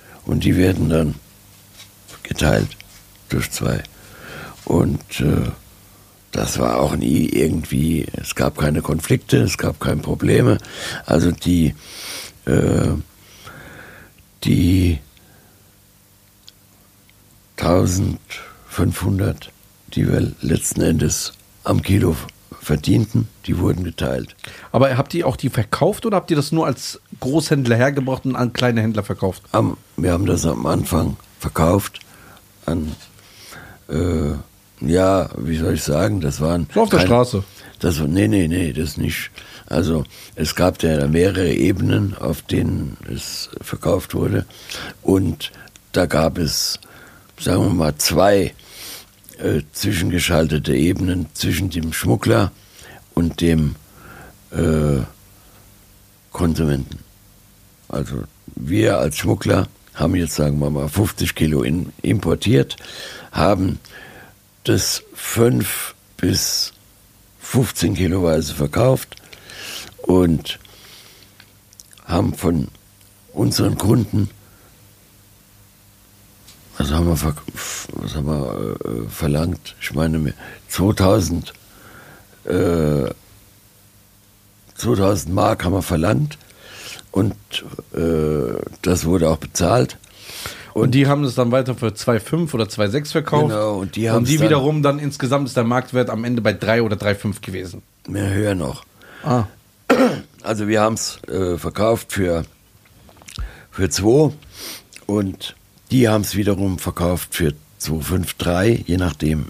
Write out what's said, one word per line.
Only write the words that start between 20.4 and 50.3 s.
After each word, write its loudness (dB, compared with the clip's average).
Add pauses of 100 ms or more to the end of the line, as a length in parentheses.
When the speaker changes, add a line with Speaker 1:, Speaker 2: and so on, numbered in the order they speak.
Speaker 1:
letzten -2
Endes 0 (320)
am 0
Kilo 2 (460)
verdienten, 0 (180)
die -2
wurden 0
geteilt. -6 (360)
Speaker 2:
Aber 4
habt -2
ihr -2
auch 0
die -4
verkauft -2
oder 0
habt -2
ihr 2
das 0
nur 2
als -6 (200)
Großhändler 2
hergebracht 0
und -2
an 0
kleine 2
Händler 0
verkauft? -4 (100)
Speaker 1:
Am, 2 (200)
wir 2
haben 0
das 0
am 0
Anfang 0 (220)
verkauft 0 (640)
an... -2 (920)
Äh, 0 (480)
ja, 2
wie -2
soll 0
ich -4
sagen, 0
das -2
waren 0
Speaker 2:
So 4
auf 0
der 4
Speaker 1:
keine 4
Speaker 2:
Straße? 2 (340)
Speaker 1:
Das, 0
nee, 2
nee, 4
nee, -2
das -6
nicht. -4 (360)
Also 0 (300)
es -4
gab 0
ja 2
mehrere 2
Ebenen, 2
auf -4
denen -2 (120)
es -10 (140)
verkauft -4
wurde. 0 (580)
Und 0 (400)
da 2
gab 2
es, -2 (640)
sagen 2
wir 2
mal, 0
zwei, 4 (840)
äh, 0 (100)
zwischengeschaltete 0